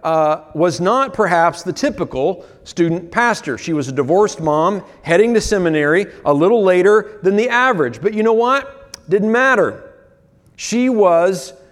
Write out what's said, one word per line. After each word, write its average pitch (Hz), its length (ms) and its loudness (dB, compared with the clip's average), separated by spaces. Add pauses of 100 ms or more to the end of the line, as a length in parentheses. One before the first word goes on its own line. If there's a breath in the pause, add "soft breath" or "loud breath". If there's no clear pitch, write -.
uh, 156 440 0 (100)
was 160 260 0
not 240 320 0
perhaps 170 480 0
the 185 100 -8
typical 170 720 -4 (200 loud breath)
student 170 480 -4
pastor. 214 460 -2
She - 140 -8
was 147 160 -2
a 135 40 -8
divorced 160 500 0
mom 160 420 0 (200 loud breath)
heading 202 320 2
to 214 60 2
seminary 165 680 0 (180 loud breath)
a 147 80 2
little 196 300 2
later 190 580 2
than 190 140 0
the 233 140 0
average. 208 520 -2
But 214 140 -2
you 214 80 -2
know 226 100 2
what? 247 640 -2 (120)
Didn't 208 220 0
matter. 233 640 0 (600)
She 247 340 -2
was 185 640 2 (180 soft breath)